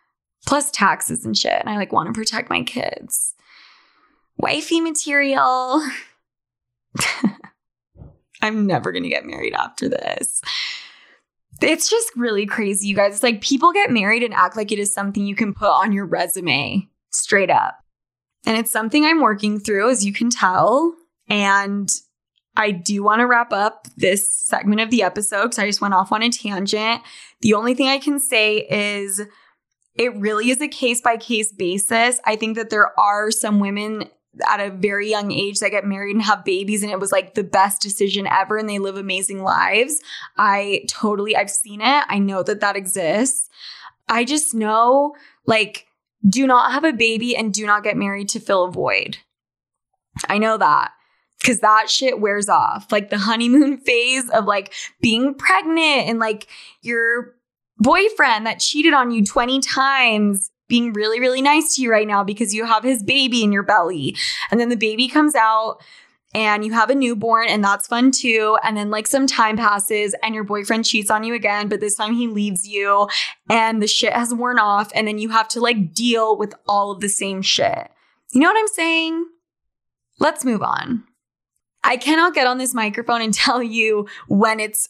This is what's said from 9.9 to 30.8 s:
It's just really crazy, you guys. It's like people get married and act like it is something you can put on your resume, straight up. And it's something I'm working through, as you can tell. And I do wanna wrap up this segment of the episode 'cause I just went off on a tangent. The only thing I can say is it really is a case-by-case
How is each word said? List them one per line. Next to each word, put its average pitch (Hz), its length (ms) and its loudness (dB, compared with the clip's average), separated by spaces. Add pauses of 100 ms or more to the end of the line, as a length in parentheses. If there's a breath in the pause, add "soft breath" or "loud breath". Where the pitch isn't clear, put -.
It's 320 260 2
just 453 280 0
really 220 280 -2
crazy, 202 440 -4
you 196 80 -2
guys. 202 180 2
It's - 80 -8
like 233 180 0
people 294 320 2
get 403 180 2
married 226 320 2
and 220 120 -2
act 185 220 2
like 214 160 -4
it 202 60 -4
is 202 140 -2
something 202 320 -4
you 202 120 -6
can 202 180 -2
put 202 160 0
on 185 220 4
your 202 120 -2
resume, 175 840 -2 (220)
straight 196 380 0
up. 113 300 2 (680)
And 220 140 0
it's 226 120 -4
something 226 340 0
I'm 320 180 4
working 208 380 0
through, 208 280 0
as 220 160 0
you 202 80 -2
can 240 160 -2
tell. 240 680 2 (340)
And 202 640 0 (680)
I 214 160 2
do 196 300 -4
wanna 214 240 4
wrap 240 260 2
up 208 440 -2
this 196 340 0
segment 208 500 0
of 220 100 -2
the 233 120 2
episode 208 440 -2
'cause - 120 -4
I 202 80 0
just 208 140 -2
went 202 140 0
off 190 180 2
on 214 100 0
a 233 60 0
tangent. 214 760 -4 (380 loud breath)
The 214 140 4
only 233 200 0
thing 269 140 0
I 269 100 0
can 277 220 -2
say 214 480 0
is 202 540 -4 (720 soft breath)
it 233 220 -2
really 214 340 -2
is 262 100 0
a 302 80 -4
case-by-case 233 840 -2